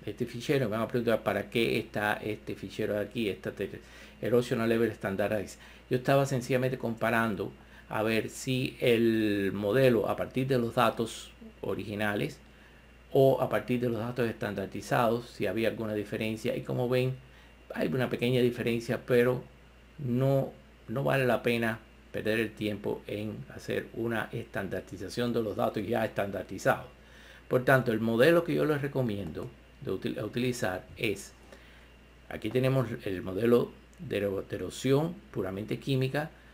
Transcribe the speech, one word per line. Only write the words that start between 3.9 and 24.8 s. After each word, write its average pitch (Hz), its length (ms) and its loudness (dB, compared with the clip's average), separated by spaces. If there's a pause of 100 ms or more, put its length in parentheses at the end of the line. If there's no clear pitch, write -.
Erosional 117 460 2
Level 113 240 4
Standardize. 101 640 -2 (320)
Yo 127 60 2
estaba 139 280 4
sencillamente 131 540 0
comparando 113 760 0 (360)
a 110 160 -2
ver 110 260 0
si - 500 -4
el 110 720 4
modelo 104 560 4
a 104 80 0
partir 127 300 -2
de 131 120 2
los 117 180 -2
datos 113 560 0 (280)
originales 107 800 -4 (720)
o 135 300 6
a 123 60 0
partir 120 320 0
de 123 100 0
los 117 80 -2
datos 120 300 -2
estandarizados, 110 1000 -2
si - 180 -6
había 107 220 0
alguna 107 260 -4
diferencia, 110 640 -4
y - 60 -6
como 127 260 -2
ven, 127 280 0 (580)
hay - 140 -2
una 131 200 0
pequeña 123 320 0
diferencia, 117 640 0
pero 127 380 4 (560)
no, 135 540 2 (340)
no 123 160 -4
vale 135 240 2
la 117 160 2
pena 117 380 0 (320)
perder 107 280 0
el 107 120 -2
tiempo 107 540 -4
en 107 300 -6 (180)
hacer - 400 -4
una 113 380 -2
estandarización 98 1000 -6